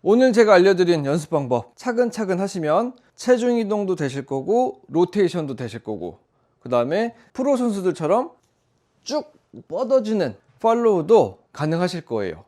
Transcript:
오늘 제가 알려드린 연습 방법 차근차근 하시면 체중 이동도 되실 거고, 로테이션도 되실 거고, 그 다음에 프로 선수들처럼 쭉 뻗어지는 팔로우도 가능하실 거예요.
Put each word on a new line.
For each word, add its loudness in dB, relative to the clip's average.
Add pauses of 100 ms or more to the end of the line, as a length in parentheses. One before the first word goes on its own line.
오늘 4
제가 6
알려드린 4
연습 -2
방법 -2
차근차근 -4
하시면 -2 (220)
체중 0
이동도 -2
되실 -6
거고, -2
로테이션도 -2
되실 -12
거고, -10 (420)
그 -18
다음에 -2 (200)
프로 0
선수들처럼 -2 (720)
쭉 -6 (360)
뻗어지는 -2 (240)
팔로우도 2 (160)
가능하실 -4
거예요. -6